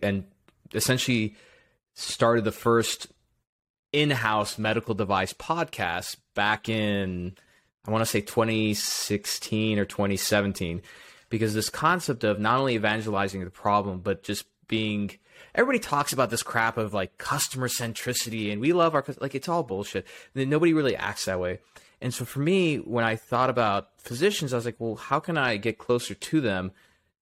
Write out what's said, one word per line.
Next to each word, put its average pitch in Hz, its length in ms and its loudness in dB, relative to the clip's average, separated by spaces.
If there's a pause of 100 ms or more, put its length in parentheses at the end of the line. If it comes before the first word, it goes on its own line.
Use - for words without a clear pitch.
and 98 220 0 (480)
essentially 113 640 0 (580)
started 117 500 2
the 107 80 0
first - 560 2 (840)
in-house 117 640 2
medical 110 360 0
device 95 400 0
podcast 95 840 -4 (160)
back 104 340 0
in, 98 680 0 (520)
I 107 40 -4
wanna 110 140 2
say 107 160 0
twenty 110 520 2
sixteen - 1080 -2
or 98 60 2
twenty 98 320 -2
seventeen, 98 640 0 (480)
because 110 260 0
this 107 140 0
concept 156 540 0
of 104 160 2
not 113 200 2
only 135 160 2
evangelizing 104 680 -2
the 90 60 -10
problem, 101 500 2
but 92 220 -2
just - 240 -6 (220)
being, 107 440 -2 (440)
everybody 254 240 4
talks - 340 -2
about 123 160 2
this 113 140 -2
crap 113 340 0
of, 107 160 -2
like, 95 240 -2
customer 131 500 -2
centricity 113 840 -4
and 104 100 -4
we 151 120 4
love 165 200 4
our 143 80 2
cus-, - 180 -8
like, 139 140 -4
it's 139 160 -6
all 165 140 2
bullshit. 98 420 -4 (280)
And 135 80 -2
then 135 80 0
nobody 160 240 4
really 143 220 2
acts - 300 -4
that 95 140 0
way. 90 200 -4 (400)
And 123 140 -4
so 120 120 -6
for - 140 -6
me, 165 360 2
when 117 300 0
I 113 100 0
thought 123 340 0
about 107 480 2
physicians, 147 560 -2
I 123 40 0
was 117 80 -2
like, 117 120 -6
"Well, 113 180 -4
how 139 240 -2
can 165 180 -2
I 123 200 2
get 107 220 -2
closer 123 340 0
to - 280 0
them?" 95 300 0 (500)